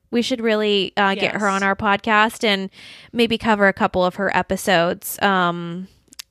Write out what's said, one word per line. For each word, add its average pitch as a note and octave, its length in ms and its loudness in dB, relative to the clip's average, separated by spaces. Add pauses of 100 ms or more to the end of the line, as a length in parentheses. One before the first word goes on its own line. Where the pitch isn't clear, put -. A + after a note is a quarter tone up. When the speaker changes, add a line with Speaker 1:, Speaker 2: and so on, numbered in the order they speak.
(100)
Speaker 1:
We A#3 120 0
should B3 180 -4
really, G#3+ 560 0
uh, G3 200 2
get - 180 -2
her G#3 140 -2
Speaker 2:
Yes. G3 80 0
Speaker 1:
on G3 60 -2
our G3 140 0
podcast G#3+ 680 0
and G3 260 0 (420)
maybe A3+ 240 2
cover G#3 320 2
a F#3+ 60 2
couple F#3 280 0
of F3+ 120 0
her - 200 -2
episodes, F#3 840 -2
um, F3 640 -2 (440)